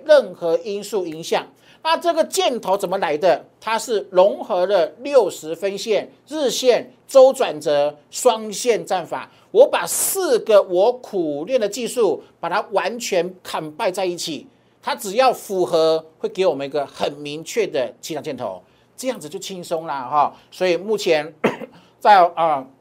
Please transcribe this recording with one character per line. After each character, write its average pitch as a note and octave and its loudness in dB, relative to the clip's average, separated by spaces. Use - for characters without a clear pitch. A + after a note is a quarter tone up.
任 B3 4
何 E3 -2
因 G3+ -8
素 F#3+ -6
影 D#3+ -10
响。 E3 -2
那 D#4+ 2
这 E4+ -2
个 D#4+ 0
箭 D#4 -2
头 F#3 0
怎 F3+ -4
么 F#3 -2
来 D#3 -2
的？ D#3+ 2
它 A3+ -2
是 A3 -4
融 G3 4
合 F#3 -2
了 F#3+ 2
六 C4 4
十 D#3 -10
分 G3 -6
线、 F#3+ -4
日 D4 -4
线、 G#3+ 2
周 C4 8
转 F#3 -2
折、 D3 0
双 A3 0
线 F#3+ -2
战 F3 -4
法。 C3 -10
我 E4+ 8
把 A3 -2
四 D#4+ 0
个 G#3 6
我 F#3+ 2
苦 E3+ -6
练 C4 -2
的 G#3 0
技 A3+ -6
术， G3 0
把 E3+ -6
它 F#3+ 0
完 G3 -2
全 F#3 -2
砍 D#3+ -8
败 G#3 -4
在 F#3+ -4
一 F3 -4
起。 D3+ -10
它 C4+ -6
只 G3+ -8
要 B3+ 4
符 F#3 -2
合， D#3+ 2
会 - -6
给 F#3 -2
我 E3 2
们 C#3 -6
一 - -8
个 C#3+ -4
很 - -6
明 D3 -12
确 G3 -4
的 B2+ -4
起 - -10
涨 C#3+ -8
箭 C#3+ -8
头， G2 -8
这 B3 -8
样 A#3 -6
子 D3+ -14
就 F#3+ -12
轻 F3+ -12
松 E3 -6
啦 C#3+ -8
哈。 C3+ 0
所 F#3 -2
以 E3+ 2
目 G3+ -4
前 D#3+ 0
<coughs> - -20
在， G#3 8
啊， D#3 0